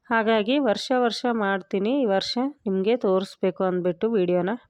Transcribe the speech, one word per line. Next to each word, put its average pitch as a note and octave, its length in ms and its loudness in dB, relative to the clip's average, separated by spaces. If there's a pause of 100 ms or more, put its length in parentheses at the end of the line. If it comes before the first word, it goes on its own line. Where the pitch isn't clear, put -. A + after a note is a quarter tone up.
(100)
ಹಾಗಾಗಿ A3+ 480 2
ವರ್ಷ A#3 380 0
ವರ್ಷ B3 360 0
ಮಾಡ್ತೀನಿ, G3+ 720 -2
ಈ - 20 2
ವರ್ಷ F#3+ 340 0
ನಿಮ್ಗೆ A3+ 580 -2
ತೋರಿಸ್ಬೇಕು F#3+ 680 0
ಅಂದ್ಬಿಟ್ಟು F3+ 460 0
ವಿಡಿಯೋನ F3+ 400 2 (200)